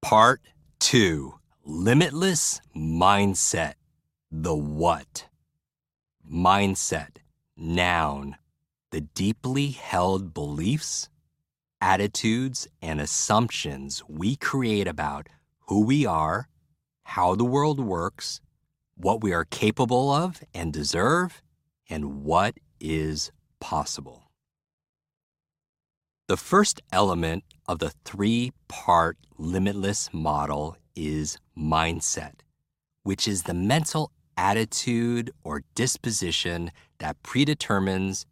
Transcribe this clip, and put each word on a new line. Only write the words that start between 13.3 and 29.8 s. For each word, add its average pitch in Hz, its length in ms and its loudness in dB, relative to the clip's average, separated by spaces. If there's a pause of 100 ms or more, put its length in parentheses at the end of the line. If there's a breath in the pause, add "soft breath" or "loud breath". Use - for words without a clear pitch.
we 92 300 -4
create 110 500 0
about 76 400 -6 (400)
who 107 160 4
we 135 220 4
are, 82 420 0 (560)
how 90 320 2
the 113 100 2
world 139 360 2
works, 92 580 -4 (560)
what 98 260 0
we 101 120 2
are 85 120 0
capable 123 640 2
of 165 320 0 (120)
and 82 180 -6
deserve, 98 680 0 (480)
and 71 340 -6
what 87 320 2 (240)
is 78 540 -4 (260)
possible. - 720 -8 (2000)
The 95 80 0
first - 440 2 (100)
element 85 520 2 (240)
of 82 120 -4
the 78 120 -4 (140)
three-part 98 1120 0 (200)
limitless 95 760 -2